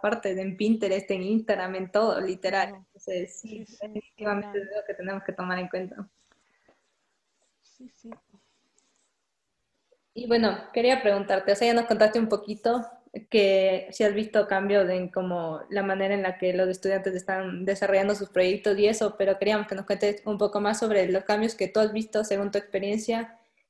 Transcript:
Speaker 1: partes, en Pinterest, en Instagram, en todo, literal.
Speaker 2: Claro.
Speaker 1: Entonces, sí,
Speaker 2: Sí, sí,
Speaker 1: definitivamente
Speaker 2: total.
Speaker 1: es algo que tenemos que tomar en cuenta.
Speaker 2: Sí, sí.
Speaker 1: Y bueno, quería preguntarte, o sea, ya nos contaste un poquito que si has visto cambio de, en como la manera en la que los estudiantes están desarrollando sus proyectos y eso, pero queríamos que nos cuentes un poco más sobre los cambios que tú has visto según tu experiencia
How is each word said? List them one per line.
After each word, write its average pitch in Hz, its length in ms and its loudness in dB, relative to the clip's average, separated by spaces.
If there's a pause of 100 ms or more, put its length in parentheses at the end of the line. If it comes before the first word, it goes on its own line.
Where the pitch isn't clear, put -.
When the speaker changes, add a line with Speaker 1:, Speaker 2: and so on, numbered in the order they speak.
Speaker 1:
partes, 208 340 -2
en 190 200 -6
Pinterest, 208 540 0
en 185 120 -4
Instagram, 190 540 -2
en 185 140 -6
todo, 208 300 2
literal. 190 480 -2
Speaker 2:
Claro. 196 200 -18
Speaker 1:
Entonces, - 520 -8
sí, 220 240 -14
Speaker 2:
Sí, - 20 -18
sí, 214 360 -12 (120)
Speaker 1:
definitivamente 208 360 -4
Speaker 2:
total. 202 120 -4
Speaker 1:
es 196 60 -14
algo 202 180 -6
que 196 80 -6
tenemos 196 300 -8
que 185 80 -6
tomar 180 260 -4
en 180 100 -6
cuenta. 185 380 -8 (1600)
Speaker 2:
Sí, - 280 -20
sí. - 200 -20 (2000)
Speaker 1:
Y 240 120 -8
bueno, 226 300 4 (160)
quería 247 300 4
preguntarte, 196 500 2
o 202 40 2
sea, 233 120 4
ya 233 60 4
nos 233 120 2
contaste 214 320 4
un 220 100 2
poquito 220 580 -2 (440)
que 190 640 4
si - 120 -2
has 202 100 4
visto 214 320 2
cambio 202 400 2
de, 185 100 0
en 180 140 -4
como 175 500 -4 (100)
la 196 120 -2
manera 196 320 0
en 196 80 0
la 185 160 -2
que 180 160 0
los 185 140 2
estudiantes 190 460 -2
están 185 500 -6
desarrollando 196 500 2
sus 202 160 -6
proyectos 196 480 2
y 208 100 6
eso, 214 300 0
pero 196 200 2
queríamos 208 280 2
que - 80 -8
nos 196 120 -8
cuentes 208 400 0
un 208 120 -2
poco 202 220 0
más 208 180 0
sobre 202 320 2
los 190 140 0
cambios 214 300 0
que 190 140 -2
tú 214 120 2
has 208 120 2
visto 214 320 -2
según 202 260 -2
tu 202 80 -2
experiencia 214 800 -4 (320)